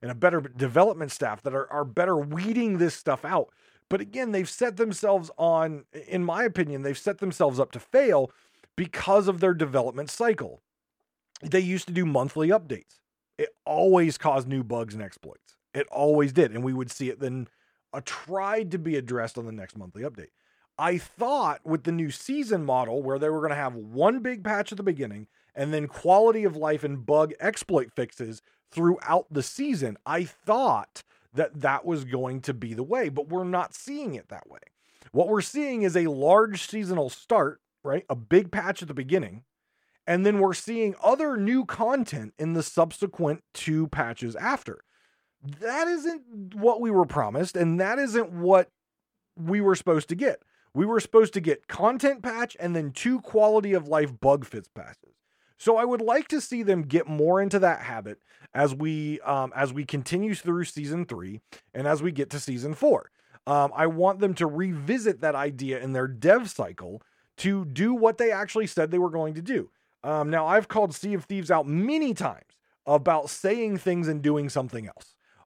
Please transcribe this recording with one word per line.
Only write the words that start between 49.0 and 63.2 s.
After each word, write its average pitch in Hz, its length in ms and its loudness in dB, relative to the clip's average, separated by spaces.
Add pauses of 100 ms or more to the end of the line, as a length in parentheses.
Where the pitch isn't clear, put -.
we 175 240 -2
were 196 140 6
supposed 160 340 2
to 170 60 -4
get. 247 260 0 (320)
We 160 120 2
were 226 140 2
supposed - 360 6
to 196 40 0
get 156 300 -2
content 247 540 0
patch 233 360 -6
and 175 160 -2
then 151 160 -2
two 240 300 -2
quality 214 500 4
of 170 160 2
life 147 320 0
bug 139 240 6
fix 110 240 -12
patches. - 480 -20 (420)
So 226 200 4
I 233 80 2
would 247 160 0
like 233 280 2
to 302 120 -2
see 233 220 -6
them 190 180 2
get 151 260 0
more 156 320 4
into 196 200 2
that 180 220 2
habit 107 360 -10 (340)
as 139 220 2
we, 151 480 -4
um, 135 340 -2
as 135 160 0
we 139 140 -6
continue 175 480 -4
through 175 320 -4
season 151 400 -6
three 95 340 -12 (320)
and 131 140 -6
as 147 160 2
we 175 100 -2
get 139 200 -4
to 147 80 -8
season 135 340 -6
four. 254 380 2 (340)